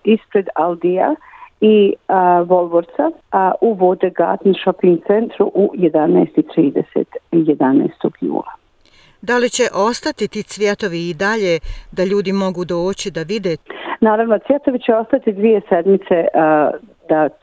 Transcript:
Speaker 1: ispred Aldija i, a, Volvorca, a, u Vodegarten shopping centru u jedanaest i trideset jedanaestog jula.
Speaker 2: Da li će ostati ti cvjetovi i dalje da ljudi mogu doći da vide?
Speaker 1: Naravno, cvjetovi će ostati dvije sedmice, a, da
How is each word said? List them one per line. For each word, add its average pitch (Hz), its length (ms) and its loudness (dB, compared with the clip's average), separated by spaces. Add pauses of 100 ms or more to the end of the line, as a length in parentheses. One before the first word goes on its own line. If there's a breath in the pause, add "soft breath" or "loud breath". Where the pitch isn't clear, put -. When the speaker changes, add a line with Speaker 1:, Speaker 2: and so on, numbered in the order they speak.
Speaker 1:
ispred 214 500 0
Aldija 175 600 0 (460 loud breath)
i, 214 340 4 (140)
a, 180 320 4
Volvorca, 175 720 0 (220)
a, 190 280 0
u 226 140 2
Vodegarten 185 880 0
shopping 180 440 2
centru 208 480 0
u 196 200 2
jedanaest 165 640 2
i 156 40 2
trideset - 680 -2 (240)
jedanaestog 147 880 0
jula. - 320 -6 (680 soft breath)
Speaker 2:
Da 240 160 -2
li 240 120 0
će - 120 -2 (120)
ostati 220 540 -4
ti 214 140 -10
cvjetovi 196 680 -4
i 175 60 -6
dalje 196 440 -2 (340 loud breath)
da 185 120 -2
ljudi 190 280 -2
mogu 190 320 -2
doći 180 460 -4
da 165 120 -8
vide? 180 340 -4 (440 loud breath)
Speaker 1:
Naravno, 220 460 2
cvjetovi 277 320 0
će 233 160 0
ostati 226 380 -2
dvije 202 360 2
sedmice, 185 640 0
a, 156 360 2 (380)
da 156 200 2 (140)